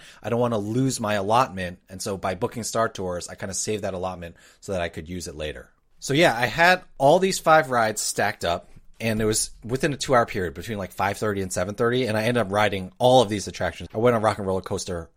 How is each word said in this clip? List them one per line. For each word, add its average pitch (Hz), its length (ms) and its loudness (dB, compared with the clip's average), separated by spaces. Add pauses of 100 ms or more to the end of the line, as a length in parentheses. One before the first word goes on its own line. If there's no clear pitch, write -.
(220)
I - 80 -6
don't 117 100 0
wanna 117 200 0
lose 120 400 0
my 104 160 -2
allotment, 98 640 0 (100)
and 95 120 -12
so 98 160 -4
by 95 180 -2
booking 113 280 -6
Star 113 260 0
Tours, 90 400 -6
I 90 60 -14
kinda 95 200 -10
saved 107 280 -4
that 95 120 -4
allotment 90 400 -8 (240)
so - 140 -8
that 90 80 -2
I 85 80 -2
could 80 200 -14
use 87 180 -8
it 78 80 -12
later. 76 340 -10 (300)
So - 140 -4
yeah, 147 220 4
I 120 100 -2
had 170 380 4 (140)
all 143 200 6
these 190 220 0
five 156 320 4
rides 110 300 0
stacked - 440 -2
up, 87 240 -2 (320)
and 113 200 -2
it 110 40 2
was - 260 0 (120)
within 131 300 -2
a - 40 -10
two-hour 120 280 4
period 92 280 -4
between, 104 240 -8
like, 92 140 -8
five 101 260 -2
thirty 101 240 -2
and 92 120 -6
seven 98 220 -2
thirty, 123 300 0
and 107 120 -2
I 107 60 -2
ended 120 180 2
up 95 100 -2
riding 101 460 0
all 127 240 8
of 101 80 4
these 104 180 -4
attractions. 87 460 -6
I - 40 -6
went 120 180 4
on 110 60 0
Rock 107 180 2
and 98 80 -6
Roller 95 140 0
Coaster 87 560 -6